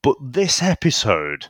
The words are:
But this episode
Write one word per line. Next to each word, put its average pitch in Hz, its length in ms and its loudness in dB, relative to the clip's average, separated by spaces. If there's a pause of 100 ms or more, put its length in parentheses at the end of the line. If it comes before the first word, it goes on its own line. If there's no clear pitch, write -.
But 139 180 2
this 165 400 -2
episode 95 880 0